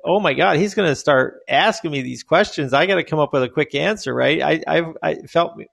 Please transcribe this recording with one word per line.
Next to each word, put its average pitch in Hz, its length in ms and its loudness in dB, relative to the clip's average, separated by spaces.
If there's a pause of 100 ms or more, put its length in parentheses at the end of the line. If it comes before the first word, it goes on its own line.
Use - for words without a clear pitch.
"Oh 185 160 2
my 160 140 2
God, 165 220 2
he's 196 180 0
gonna 170 220 0
start - 520 0
asking 165 420 0
me 139 120 -4
these 127 200 -10
questions. 160 500 0
I 147 140 2
gotta 185 180 0
come 156 140 -2
up 143 140 0
with 135 100 2
a 127 60 0
quick 120 260 -4
answer," 156 400 -4
right? 135 280 0
I, 156 240 0
I, 165 180 0 (180)
I 156 200 -2
felt, 170 380 -4 (120)